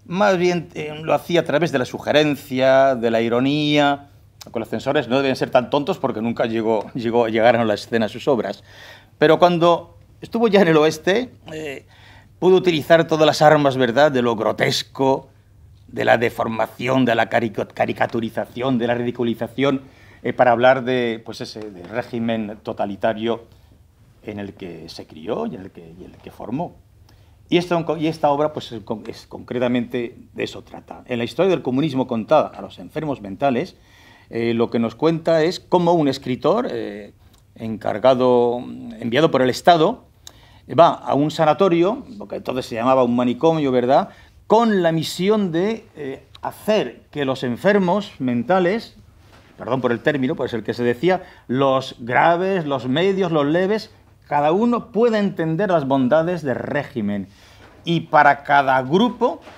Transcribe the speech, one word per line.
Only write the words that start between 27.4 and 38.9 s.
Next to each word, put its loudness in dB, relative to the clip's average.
Y 2
esto, -2
y -4
esta 0
obra, 0
pues, -12
es -12
con-, -8
es -18
concretamente -4
de -6
eso -12
trata. -20
En -6
la -2
historia 0
del 0
comunismo -2
contada 0
a -14
los -16
enfermos -10
mentales, -4
eh, -2
lo 2
que -2
nos -2
cuenta 0
es -2
cómo 2
un 2
escritor, -2
eh, -10
encargado, 2